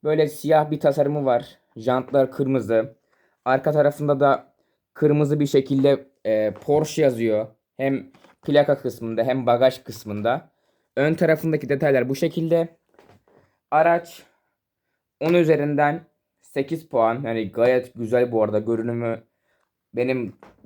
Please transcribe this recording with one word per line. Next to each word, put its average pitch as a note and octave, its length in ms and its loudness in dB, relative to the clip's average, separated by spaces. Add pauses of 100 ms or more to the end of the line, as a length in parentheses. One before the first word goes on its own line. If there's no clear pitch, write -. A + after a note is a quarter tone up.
Böyle D#3 240 2
siyah D3+ 440 0
bir D3+ 80 -4
tasarımı D3 460 0
var. B2 320 -2 (180)
Jantlar C3 560 0
kırmızı. A#2 640 -2 (500)
Arka C3+ 260 0
tarafında D3 480 0
da C#3 340 2 (400)
kırmızı D3 460 0
bir C#3+ 80 0
şekilde, C3+ 600 2 (180)
e, G#2+ 280 0
Porsche D3+ 480 -2
yazıyor. A2+ 460 0 (320)
Hem C3+ 320 -4 (300)
plaka C#3+ 360 2
kısmında A2+ 460 -6
hem B2+ 220 -2
bagaj B2 380 2
kısmında. G#2+ 680 -6 (440)
Ön D3+ 180 0
tarafındaki D#3 560 0
detaylar C3+ 400 0
bu C3+ 60 -2
şekilde. E3 600 -2 (960)
Araç E3+ 520 0 (960)
on D#3+ 140 0
üzerinden D3 720 2 (360)
sekiz D3+ 480 -8
puan. A#2 340 0
Yani A2+ 280 -4
gayet B2 440 0
güzel A#2+ 360 0
bu A2+ 120 0
arada G#2 160 0
görünümü. A2+ 640 -4 (680)
Benim B2 420 -4 (300)